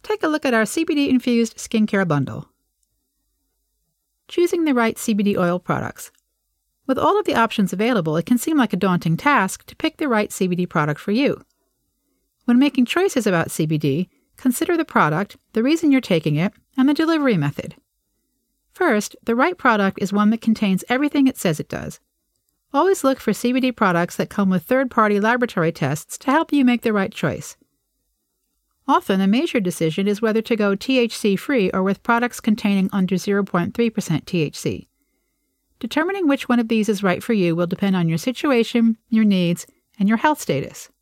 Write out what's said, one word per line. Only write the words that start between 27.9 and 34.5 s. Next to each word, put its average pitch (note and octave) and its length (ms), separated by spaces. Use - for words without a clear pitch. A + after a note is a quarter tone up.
Often, C4+ 340
a F#3+ 60
major B3+ 320
decision F3+ 480
is G#3 160
whether A3 200
to A#3 120
go G3+ 220
T C4 240
H A#3+ 180
C G3+ 160
free G#3+ 380
or F#3+ 100
with G3 220
products A#3 340
containing G3+ 540
under F#3+ 240
zero G3+ 260
point F3+ 320
three A#3 160
percent - 380
T F3 140
H C#3+ 140